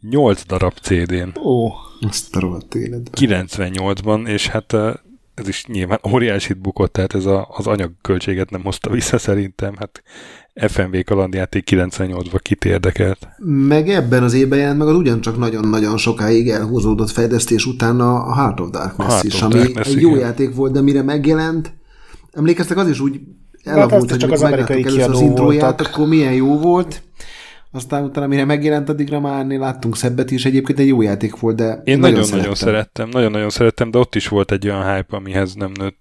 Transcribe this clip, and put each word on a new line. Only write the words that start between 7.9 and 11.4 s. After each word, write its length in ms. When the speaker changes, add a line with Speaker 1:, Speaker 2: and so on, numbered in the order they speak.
Speaker 1:
nem 120
hozta 280
vissza 280
szerintem. 600
Hát 240
F 80
M 200
V 80
kalandjáték 600